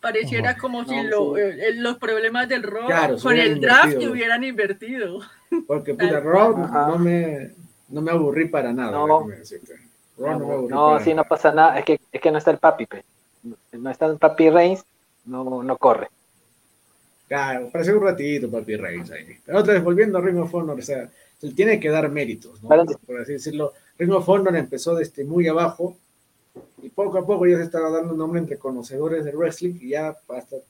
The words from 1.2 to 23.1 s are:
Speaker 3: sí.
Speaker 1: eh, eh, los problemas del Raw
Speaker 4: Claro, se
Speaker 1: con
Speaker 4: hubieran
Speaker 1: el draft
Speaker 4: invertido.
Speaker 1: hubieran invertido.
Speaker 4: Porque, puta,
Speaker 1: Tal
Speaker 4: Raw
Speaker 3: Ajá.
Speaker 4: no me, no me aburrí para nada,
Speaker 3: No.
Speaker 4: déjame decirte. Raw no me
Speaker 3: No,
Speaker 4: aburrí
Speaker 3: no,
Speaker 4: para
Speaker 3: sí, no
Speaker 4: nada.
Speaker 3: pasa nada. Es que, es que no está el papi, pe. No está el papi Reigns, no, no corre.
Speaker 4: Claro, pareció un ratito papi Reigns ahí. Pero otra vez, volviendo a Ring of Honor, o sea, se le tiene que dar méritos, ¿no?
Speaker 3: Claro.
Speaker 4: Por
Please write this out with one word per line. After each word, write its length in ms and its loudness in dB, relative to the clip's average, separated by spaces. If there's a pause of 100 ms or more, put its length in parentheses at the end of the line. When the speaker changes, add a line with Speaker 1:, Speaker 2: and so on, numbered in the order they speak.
Speaker 3:
sí. 60 0
Speaker 1:
eh, 280 -2
eh, 40 -2
los 240 -4
problemas 500 -2
del 160 -4
Raw 240 -8
Speaker 4:
Claro, 300 0
se 60 -12
Speaker 1:
con 100 2
Speaker 4:
hubieran 180 2
Speaker 1:
el 80 -2
draft 260 8
Speaker 4:
invertido. 280 0
Speaker 1:
hubieran 320 -2
invertido. 760 -6 (480)
Speaker 4:
Porque, 260 -4
puta, 180 0
Speaker 1:
Tal 120 -2
Speaker 4:
Raw 340 4
Speaker 3:
Ajá. 300 0
Speaker 4:
no 120 0
me, 520 0 (380)
no 120 -8
me 100 -2
aburrí 360 0
para 240 -2
nada, 200 -4
Speaker 3:
No. 160 -2
Speaker 4:
déjame 280 2
decirte. 380 -20 (440)
Raw 220 -4
no 0 -
me 60 -6
Speaker 3:
No, 80 -4
Speaker 4:
aburrí 200 -4
Speaker 3:
no, 180 4
Speaker 4:
para 120 2
Speaker 3:
sí, 60 4
no 80 2
Speaker 4:
nada. 100 2
Speaker 3:
pasa 240 4
nada. 280 6
Es 40 -4
que, 160 2 (140)
es 80 -8
que 100 4
no 60 2
está 140 2
el 80 2
papi, 260 4
pe. 180 -16 (720)
No 180 -10
está 140 -2
el 120 0
papi 320 6
Reigns, 360 4 (400)
no, 380 -8
no 140 -4
corre. 300 2 (1200)
Speaker 4:
Claro, 420 -4
pareció 280 2
un 80 4
ratito 440 -2
papi 280 -6
Reigns 340 -10
ahí. 140 -18 (200)
Pero 140 2
otra 140 4
vez, 100 4
volviendo 340 2
a 40 0
Ring 180 0
of 160 -4
Honor, 240 -4
o 20 -14
sea, 280 -8 (320)
se 60 -10
le 60 -10
tiene 240 2
que 120 -4
dar 200 0
méritos, 540 -8
¿no? 60 -16
Speaker 3:
Claro. 160 6 (200)
Speaker 4:
Por 140 -12